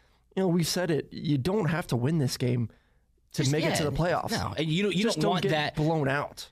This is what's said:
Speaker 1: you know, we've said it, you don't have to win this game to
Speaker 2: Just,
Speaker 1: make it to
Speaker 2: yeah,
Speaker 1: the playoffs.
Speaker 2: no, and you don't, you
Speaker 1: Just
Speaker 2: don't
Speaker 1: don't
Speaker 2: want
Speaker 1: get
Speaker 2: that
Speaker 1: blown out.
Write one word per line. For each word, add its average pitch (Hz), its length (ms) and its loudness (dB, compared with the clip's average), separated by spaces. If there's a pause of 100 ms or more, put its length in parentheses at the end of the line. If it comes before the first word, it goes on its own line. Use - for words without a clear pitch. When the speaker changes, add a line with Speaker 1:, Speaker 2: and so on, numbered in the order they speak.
(380)
Speaker 1:
you 190 60 2
know, 190 40 2
we've 170 200 2
said 175 240 -2
it, 139 200 -2
you - 260 0
don't 180 280 0
have 156 220 0
to 131 100 0
win 147 220 2
this 127 180 0
game 123 320 0 (640)
to - 80 -4
Speaker 2:
Just, 131 100 2
Speaker 1:
make 151 140 0
it - 120 0
to 170 60 0
Speaker 2:
yeah, 147 60 0
Speaker 1:
the 139 80 -4
playoffs. 160 340 0
Speaker 2:
no, - 240 -2
and 156 120 -2
you 165 160 2
don't, 196 120 0
you 185 80 2
Speaker 1:
Just 214 140 0
Speaker 2:
don't 151 60 0
Speaker 1:
don't - 80 2
Speaker 2:
want 185 120 0
Speaker 1:
get 196 80 2
Speaker 2:
that 151 240 0
Speaker 1:
blown 156 320 2
out. 135 440 -4